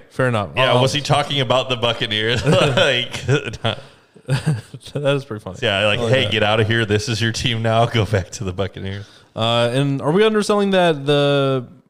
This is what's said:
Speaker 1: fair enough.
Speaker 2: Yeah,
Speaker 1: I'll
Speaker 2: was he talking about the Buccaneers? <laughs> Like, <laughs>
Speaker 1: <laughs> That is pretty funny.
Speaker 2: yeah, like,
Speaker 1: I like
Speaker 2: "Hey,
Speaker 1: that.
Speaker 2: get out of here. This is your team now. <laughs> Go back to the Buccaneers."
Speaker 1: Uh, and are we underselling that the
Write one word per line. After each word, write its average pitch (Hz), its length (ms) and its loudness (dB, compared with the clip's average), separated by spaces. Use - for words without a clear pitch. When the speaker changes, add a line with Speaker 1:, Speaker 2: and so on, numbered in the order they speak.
Speaker 1:
fair 131 200 -2
enough. 101 260 -2
Speaker 2:
Yeah, 123 180 4
Speaker 1:
I'll 123 80 4
Speaker 2:
was 131 120 0
he 147 80 -4
talking 143 400 0
about 127 280 0
the 127 60 0
Buccaneers? 113 680 -2
<laughs> - 0 -
Like, 131 800 0
<laughs> - 0 -
Speaker 1:
<laughs> - 1000 -6
That 139 920 -4
is 135 100 -4
pretty 107 180 -10
funny. 92 180 -12
Speaker 2:
yeah, 104 240 2
like, 107 140 2
Speaker 1:
I 117 40 -2
like 113 100 2
Speaker 2:
"Hey, 131 100 2
Speaker 1:
that. 107 80 -2
Speaker 2:
get 107 120 2
out 107 180 2
of 104 60 2
here. 117 180 0
This 104 240 0
is 110 120 -2
your 113 120 0
team 117 280 -2
now. 113 240 2
<laughs> - 20 0
Go 110 180 0
back 98 260 -2
to - 140 -10
the 92 80 -6
Buccaneers." 95 520 -8
Speaker 1:
Uh, 117 380 0
and 139 280 -2
are 143 120 -2
we 208 120 4
underselling 208 460 2
that 170 340 2
the 139 640 2